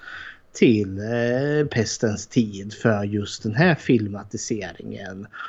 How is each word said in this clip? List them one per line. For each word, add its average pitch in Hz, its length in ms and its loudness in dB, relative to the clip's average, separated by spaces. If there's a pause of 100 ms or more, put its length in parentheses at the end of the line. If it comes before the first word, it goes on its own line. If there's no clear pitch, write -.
(540)
till, 104 460 4
eh, 123 680 0
Pestens - 600 -2
tid 104 460 -2
för 104 300 2
just 101 400 -4
den 107 120 -2
här 160 200 6
filmatiseringen. 104 1500 -4 (220)